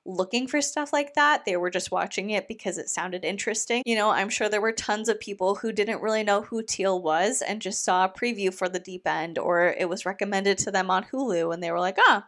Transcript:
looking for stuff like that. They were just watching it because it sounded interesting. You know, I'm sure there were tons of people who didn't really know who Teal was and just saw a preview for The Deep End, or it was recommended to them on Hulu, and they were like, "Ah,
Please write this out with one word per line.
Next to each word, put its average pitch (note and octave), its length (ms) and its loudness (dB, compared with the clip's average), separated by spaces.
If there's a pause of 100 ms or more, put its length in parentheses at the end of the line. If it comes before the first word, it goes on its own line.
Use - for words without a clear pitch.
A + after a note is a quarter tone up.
looking F#3+ 440 -2
for D4 140 0
stuff C#4+ 300 -2
like C#4+ 220 0
that. D4 320 4
They F#3 120 0
were F3+ 120 0
just F3+ 220 -2
watching F3+ 400 -2
it G3+ 160 -2
because F3+ 300 -6
it D#3+ 120 -8
sounded F#3 340 -4
interesting. A3 640 -2
You A#3 100 2
know, G#3+ 140 4
I'm G3 200 2
sure G#3+ 200 0
there G#3+ 100 0
were A3 120 0
tons A3 380 -2
of A3 100 2
people G3 360 -2
who A3+ 160 -4
didn't G#3 300 -2
really A3 220 0
know G#3 180 4
who A3 220 -6
Teal F#3+ 380 0
was F3 400 2
and G#3+ 200 -4
just - 220 -4
saw F#3 220 4
a F#3 40 2
preview G3 440 -2
for F#3+ 140 -2
The F3+ 120 -2
Deep F#3 280 -8
End, D#3+ 300 -2
or F3 300 4
it F3 200 0
was F3+ 180 -4
recommended G3 540 0
to - 120 -2
them F#3 180 0
on F#3 160 2
Hulu, F3+ 480 0
and F3 100 -6
they E3+ 80 -2
were F3 80 0
like, F3+ 200 0
"Ah, D#4 280 6